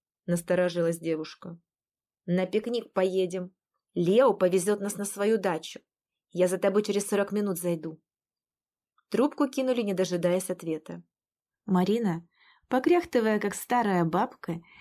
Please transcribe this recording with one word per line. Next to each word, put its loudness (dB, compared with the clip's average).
насторожилась 0
девушка. -6
«На 0
пикник -4
поедем. 0
Лео 4
повезет 2
нас -6
на -6
свою 0
дачу. -4
Я 2
за -2
тобой 2
через -2
сорок 0
минут -2
зайду». -4
Трубку 0
кинули, -2
не -2
дожидаясь -2
ответа. -8
«Марина?» 0
покряхтывая, 2
как -4
старая 2
бабка, -2